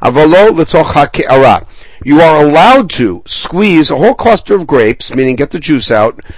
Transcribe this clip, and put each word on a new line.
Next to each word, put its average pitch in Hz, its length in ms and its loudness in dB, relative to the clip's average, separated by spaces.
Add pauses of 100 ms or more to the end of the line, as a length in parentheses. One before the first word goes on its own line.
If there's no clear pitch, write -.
aval 143 260 0
lo 196 220 4
letoch 160 420 -2
hake'ara." 135 720 0 (400)
You 147 160 2
are 160 240 4
allowed 185 460 2
to 104 360 -6
squeeze 170 680 -2
a 139 40 -6
whole 202 180 0
cluster 208 420 -2
of 175 100 -4
grapes, 117 480 -2
meaning 131 220 -2
get 139 160 -6
the 170 80 -8
juice 139 280 -4
out, 110 320 -2 (180)